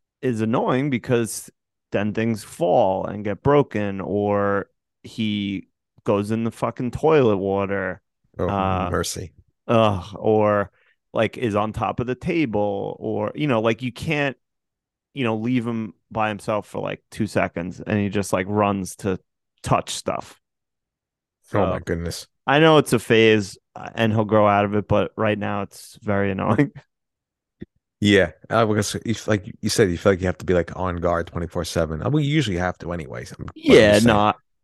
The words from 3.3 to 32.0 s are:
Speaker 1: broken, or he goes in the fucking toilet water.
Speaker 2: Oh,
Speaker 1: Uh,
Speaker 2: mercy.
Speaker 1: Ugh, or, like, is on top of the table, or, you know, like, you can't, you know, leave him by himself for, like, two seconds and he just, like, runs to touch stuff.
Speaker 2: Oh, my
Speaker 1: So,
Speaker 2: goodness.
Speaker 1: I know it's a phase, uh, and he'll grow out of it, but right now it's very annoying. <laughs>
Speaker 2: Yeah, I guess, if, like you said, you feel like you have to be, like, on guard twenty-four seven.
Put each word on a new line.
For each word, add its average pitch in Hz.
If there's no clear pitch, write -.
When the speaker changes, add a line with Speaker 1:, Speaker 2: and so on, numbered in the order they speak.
Speaker 1:
broken, 107
or 101
he 104
goes 104
in 113
the 113
fucking 120
toilet 135
water. 98
Speaker 2:
Oh, 92
Speaker 1:
Uh, 95
Speaker 2:
mercy. 85
Speaker 1:
Ugh, 101
or, 104
like, 110
is 110
on 104
top 101
of 117
the 127
table, 104
or, 107
you 147
know, 117
like, 113
you 123
can't, 143
you 135
know, 110
leave 120
him 113
by 110
himself 104
for, 101
like, 98
two 107
seconds 90
and 104
he 101
just, 98
like, 92
runs 101
to 95
touch -
stuff. -
Speaker 2:
Oh, 101
my 92
Speaker 1:
So, 78
Speaker 2:
goodness. 85
Speaker 1:
I 139
know 160
it's 135
a 113
phase, 110
uh, -
and 113
he'll 110
grow 104
out 101
of 101
it, 101
but 104
right 107
now 101
it's -
very 101
annoying. 98
<laughs> -
Speaker 2:
Yeah, 98
I 113
guess, 104
if, -
like 104
you 110
said, 101
you 85
feel 101
like 87
you 95
have 87
to -
be, 92
like, 87
on 90
guard 85
twenty-four 85
seven. 78